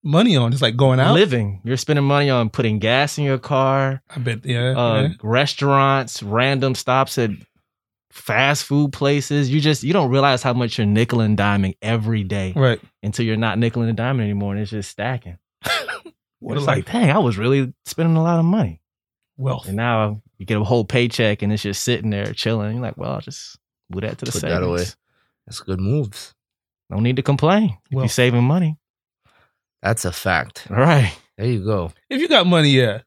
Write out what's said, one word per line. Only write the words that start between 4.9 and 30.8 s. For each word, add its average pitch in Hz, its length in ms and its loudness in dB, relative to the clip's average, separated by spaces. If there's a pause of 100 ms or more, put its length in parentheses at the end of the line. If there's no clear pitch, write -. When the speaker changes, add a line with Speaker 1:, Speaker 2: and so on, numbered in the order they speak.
Speaker 1:
yeah. 139 60 2 (160)
Speaker 2:
restaurants, 139 1000 0
random 127 540 0
stops 131 420 0
at 113 140 0 (800)
fast 139 540 0
food 143 280 0
places. 143 560 0
You 151 120 2
just, 151 220 2
you 151 100 0
don't 147 180 2
realize 135 320 2
how 123 100 0
much 120 240 -2
you're 113 80 0
nickel 110 360 2
and 107 140 2
diming 101 460 0
every 110 420 -2
day 95 320 -6
Speaker 1:
Right. 131 240 2 (220)
Speaker 2:
until 107 240 -4
you're 110 100 0
not 110 220 -2
nickel 117 240 0
and 113 160 -2
diming 123 240 -2
anymore, 101 320 -2
and 104 80 -4
it's 101 80 -6
just 107 220 -10
stacking. 110 480 -8 (240)
Speaker 1:
<laughs> - 60 -8 (680)
What 131 180 -8
Speaker 2:
It's 143 80 -4
Speaker 1:
a - 20 0
Speaker 2:
like, 110 180 -2
Speaker 1:
life. - 160 -10
Speaker 2:
"Dang, 165 80 4
I 147 80 4
was 120 220 0
really 131 340 0 (120)
spending 165 320 0
a 160 40 2
lot 170 160 2
of 165 80 2
money." 165 340 0 (580)
Speaker 1:
Wealth. 131 300 -4
Speaker 2:
And 98 100 -4
now 110 440 0 (160)
you 95 80 -14
get 107 140 -2
a 107 40 0
whole 117 220 2
paycheck, 117 560 0
and 104 100 -2
it's 107 120 -2
just 101 200 -6
sitting 117 280 -2
there 101 220 -4
chilling. 110 400 -4
You're 123 80 -6
like, 117 160 -8
"Well, - 160 -8
I'll - 80 -6
just - 360 -18 (320)
move 95 120 -6
that 107 180 -8
to 120 60 -10
the 120 80 -6
Speaker 3:
Put - 80 -6
that - 80 -6
Speaker 2:
savings." 90 180 0
Speaker 3:
away. 87 180 -2 (640)
That's - 120 -16
good 95 220 -6
moves. 113 520 -4 (560)
Speaker 2:
No 98 120 -6
need 127 160 2
to 135 40 -2
complain 165 440 2 (200)
if - 60 -12
you're 131 80 -2
Speaker 1:
Wealth. 127 120 0
Speaker 2:
saving 123 340 4
money. 156 320 2 (1040)
Speaker 3:
That's 110 240 0
a 87 80 -2
fact. - 560 -2
Speaker 2:
Right. 127 440 4 (240)